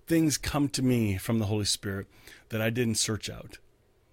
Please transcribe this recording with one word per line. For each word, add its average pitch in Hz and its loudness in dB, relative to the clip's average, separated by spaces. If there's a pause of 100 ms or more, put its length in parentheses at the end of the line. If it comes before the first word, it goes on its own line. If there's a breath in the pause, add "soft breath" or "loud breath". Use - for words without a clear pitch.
things 160 4
come 143 0
to - -2
me 117 2
from 117 0
the 107 0
Holy 104 0
Spirit 98 -4 (420 loud breath)
that 110 -4
I 113 0
didn't 117 2
search - -2
out. - -14 (560)